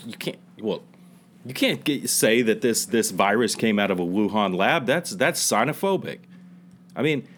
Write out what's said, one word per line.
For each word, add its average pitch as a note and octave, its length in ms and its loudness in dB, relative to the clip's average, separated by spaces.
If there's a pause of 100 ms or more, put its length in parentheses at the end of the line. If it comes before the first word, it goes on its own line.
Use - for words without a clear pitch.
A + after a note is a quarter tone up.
you A2+ 120 -14
can't, - 200 -8 (240)
well, G2+ 220 -4 (600)
you B2+ 80 -10
can't G3+ 300 -2
get, B2 260 -2
say A#2+ 340 4
that A2 180 2
this, A#2 240 0
this G#2+ 260 0
virus G#2 440 2
came A2 220 0
out G2+ 140 2
of F2+ 80 -2
a F2+ 60 -2
Wuhan G2 500 0
lab. B2 300 2
That's, D#3 260 -2
that's C#3 340 0
Sinophobic. E3+ 760 -2 (760)
I - 60 -6
mean, C#3+ 260 0 (100)